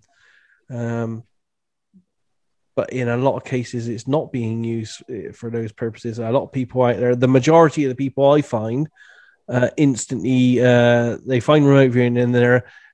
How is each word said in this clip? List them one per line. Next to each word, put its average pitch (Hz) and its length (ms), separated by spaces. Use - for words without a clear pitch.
Um, 117 540
but - 180
in 123 160
a 120 100
lot 127 180
of 117 80
cases, 120 440
it's 113 200
not 143 240
being 113 320
used, 113 460
uh, 107 220
for - 180
those 113 220
purposes. 113 460
A 113 120
lot 131 140
of - 80
people 127 300
out 120 140
there, 123 180
the 123 140
majority 151 560
of 131 60
the 123 40
people 139 360
I 147 100
find, 120 480
uh, 123 280
instantly, 127 840
uh, 120 640
they 127 140
find 151 260
remote 139 260
viewing 120 240
and 123 180
they're, 120 300